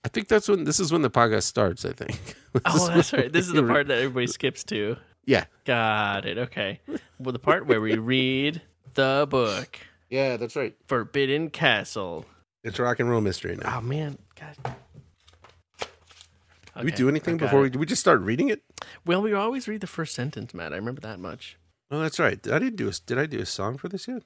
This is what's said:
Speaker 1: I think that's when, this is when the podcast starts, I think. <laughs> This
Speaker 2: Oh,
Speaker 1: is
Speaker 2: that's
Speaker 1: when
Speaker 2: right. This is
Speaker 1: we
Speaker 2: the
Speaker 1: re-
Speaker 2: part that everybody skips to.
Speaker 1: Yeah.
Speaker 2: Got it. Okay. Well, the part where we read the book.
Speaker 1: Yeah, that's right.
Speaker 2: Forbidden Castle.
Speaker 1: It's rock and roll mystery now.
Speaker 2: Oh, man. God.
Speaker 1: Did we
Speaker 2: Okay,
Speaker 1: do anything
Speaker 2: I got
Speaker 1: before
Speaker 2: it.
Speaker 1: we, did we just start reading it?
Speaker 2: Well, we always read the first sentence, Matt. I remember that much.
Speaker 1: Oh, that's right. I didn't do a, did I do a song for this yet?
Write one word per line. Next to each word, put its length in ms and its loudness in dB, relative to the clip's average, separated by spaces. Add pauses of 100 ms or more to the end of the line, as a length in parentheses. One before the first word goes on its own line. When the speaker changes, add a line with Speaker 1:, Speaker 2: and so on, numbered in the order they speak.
Speaker 1:
I 20 -2
think 220 -4
that's 180 4
when, 160 2
this 160 0
is 140 0
when 80 4
the 100 2
podcast 320 4
starts, 420 0
I 60 -2
think. 500 -10
<laughs> 120 -20
This 120 2
Speaker 2:
Oh, 100 2
Speaker 1:
is 200 4
Speaker 2:
that's 160 6
Speaker 1:
when 100 2
Speaker 2:
right. 120 0
This 120 4
is 80 -6
Speaker 1:
we 60 4
Speaker 2:
the 60 4
Speaker 1:
re- 80 4
Speaker 2:
part 160 4
that 100 2
everybody 280 0
skips 380 -4
to. 300 -2 (300)
Speaker 1:
Yeah. 200 2 (200)
Speaker 2:
Got 600 0
it. 140 -6
Okay. 400 -6 (400)
Well, 140 -6
the 40 -6
part 300 2
where 140 4
we 160 0
read 640 0 (340)
the 340 4
book. 480 0 (320)
Speaker 1:
Yeah, 280 0
that's 180 -8
right. 180 -4 (140)
Speaker 2:
Forbidden 640 -2
Castle. 760 0 (380)
Speaker 1:
It's 160 -6
rock 200 0
and 100 2
roll 120 4
mystery 340 -2
now. 220 -6
Speaker 2:
Oh, 40 -6
man. 360 -6 (220)
God. 160 -18 (2250)
Speaker 1:
Did 100 -6
we 60 0
Speaker 2:
Okay, 60 -6
Speaker 1:
do 120 6
anything 260 0
Speaker 2:
I 40 -4
got 80 0
Speaker 1:
before 120 6
Speaker 2:
it. 40 6
Speaker 1:
we, 80 2
did 100 -4
we 40 0
just 160 -2
start 200 4
reading 280 0
it? 140 -2 (420)
Speaker 2:
Well, 160 2
we 120 0
always 340 -2
read 140 -6
the 60 -8
first 280 -8
sentence, 380 -6
Matt. 200 -8
I 40 -6
remember 240 -8
that 180 -12
much. 380 -14 (340)
Speaker 1:
Oh, 80 -4
that's 200 -4
right. 280 2
I 100 2
didn't 200 -2
do 100 -2
a, 40 -2 (140)
did 140 -2
I 60 0
do 140 -6
a 60 -4
song 320 -6
for 120 -10
this 180 -10
yet? 180 -10